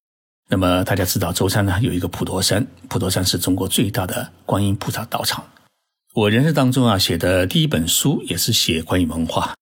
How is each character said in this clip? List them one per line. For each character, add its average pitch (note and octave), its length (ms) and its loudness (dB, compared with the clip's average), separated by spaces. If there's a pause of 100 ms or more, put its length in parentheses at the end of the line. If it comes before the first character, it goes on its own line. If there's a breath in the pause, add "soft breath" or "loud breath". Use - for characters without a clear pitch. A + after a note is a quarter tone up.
(500)
那 - 80 0
么 F2+ 260 2
大 G#2 100 -2
家 F#2 120 0
知 - 120 -2
道 F2 140 -2
舟 F#2+ 160 0
山 G2+ 180 0
呢， F#2+ 160 0
有 F2 120 0
一 F2+ 80 -2
个 F#2+ 80 -4
普 - 160 -6
陀 F#2 160 -4
山， F#2+ 260 0 (220)
普 - 100 -2
陀 F#2+ 100 0
山 F#2 160 0
是 F2+ 140 0
中 F#2 160 0
国 F#2+ 100 -2
最 G2+ 240 0
大 F#2+ 160 -4
的 - 240 -6 (160)
观 F#2+ 160 0
音 G2+ 140 2
菩 - 160 -6
萨 - 140 -6
道 - 180 -4
场。 - 260 -4 (640)
我 G#2 160 2
人 A#2 140 4
生 D#3+ 100 2
当 C3+ 160 4
中 B2+ 160 4
啊， G2+ 140 4
写 F2+ 180 0
的 F2+ 300 2
第 D#3+ 160 2
一 D#3 40 2
本 E2 200 0
书 - 400 0
也 - 80 -4
是 G2+ 160 -2
写 D#2+ 320 0
观 - 160 0
音 E2+ 80 2
文 D#2+ 180 -2
化 - 360 -4